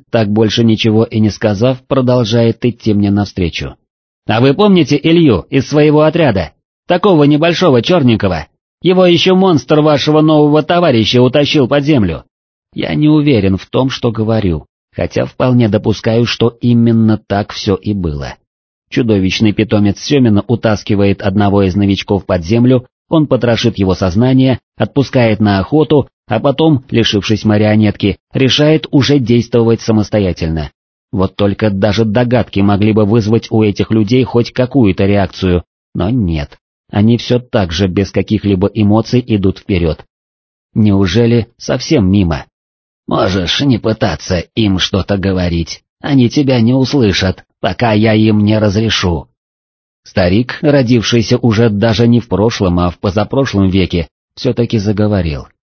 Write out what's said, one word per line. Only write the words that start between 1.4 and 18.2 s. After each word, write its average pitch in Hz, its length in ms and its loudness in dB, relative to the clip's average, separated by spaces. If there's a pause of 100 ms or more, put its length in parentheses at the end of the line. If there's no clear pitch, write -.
продолжает 120 800 0
идти 113 300 -2
мне 101 180 0
навстречу. 90 640 -4 (500)
«А 110 140 0
вы 135 140 4
помните 180 480 2
Илью 160 480 2
из 135 180 -2
своего 151 360 2
отряда? 147 500 0 (340)
Такого 175 380 2
небольшого, 151 560 2
черненького? 107 640 0 (340)
Его 185 240 2
еще 175 300 2
монстр 165 460 2
вашего 151 400 2
нового 151 420 2
товарища 123 580 2
утащил 139 460 2
под 143 160 0
землю». 110 400 -2 (500)
Я - 200 -6
не 151 160 2
уверен 123 480 2
в - 80 -18
том, 131 240 -2
что 123 220 -4
говорю, 107 540 -2 (300)
хотя 85 300 -4
вполне 123 440 0
допускаю, 110 560 -2
что 113 240 -2 (120)
именно 117 560 2
так 101 340 -6
все - 240 -4
и 104 180 -4
было. 73 420 -6 (540)